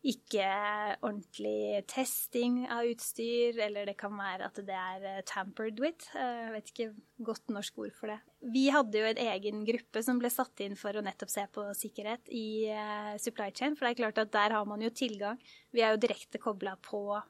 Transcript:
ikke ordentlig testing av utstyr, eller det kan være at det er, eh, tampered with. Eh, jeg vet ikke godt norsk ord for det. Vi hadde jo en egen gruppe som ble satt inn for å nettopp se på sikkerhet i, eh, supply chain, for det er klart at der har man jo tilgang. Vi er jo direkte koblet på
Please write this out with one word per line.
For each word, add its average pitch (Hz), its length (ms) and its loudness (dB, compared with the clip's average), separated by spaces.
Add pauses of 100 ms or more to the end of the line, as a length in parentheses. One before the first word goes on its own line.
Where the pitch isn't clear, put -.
ikke 220 400 0 (560)
ordentlig 208 760 -2 (100)
testing 247 720 0 (100)
av 240 160 0
utstyr, 233 760 2
eller 208 300 0
det 202 80 -4
kan 208 160 -4
være 196 320 -4
at 196 160 -6
det 196 160 -4
er, 185 380 -4
eh, 196 100 -6
tampered 214 560 -4
with. 320 340 -2
Eh, 247 280 -2
jeg 226 100 -6
vet 214 200 -8
ikke 226 160 -4 (360)
godt 220 240 -4
norsk 208 300 -4
ord 214 160 -6
for - 140 -8
det. 214 100 -4 (240)
Vi 262 260 4
hadde 233 320 6
jo 220 80 4
en 226 140 2
egen 208 420 0
gruppe 226 400 0
som 247 160 4
ble 247 80 2
satt - 320 -2
inn 202 160 -4
for 202 160 -4
å 208 100 -2
nettopp - 280 -6
se 202 160 -2
på 208 260 -6
sikkerhet 214 560 -6
i, 220 400 0
eh, 214 480 -4
supply 214 340 -4
chain, 285 260 0
for 269 100 0
det 240 120 4
er 240 60 2
klart 214 140 2
at 220 140 2
der 208 180 6
har 214 160 2
man 208 160 -4
jo 226 80 2
tilgang. 220 480 -4 (340)
Vi 233 80 4
er 220 160 8
jo 220 100 4
direkte - 320 -2
koblet 196 440 -2
på 202 460 -4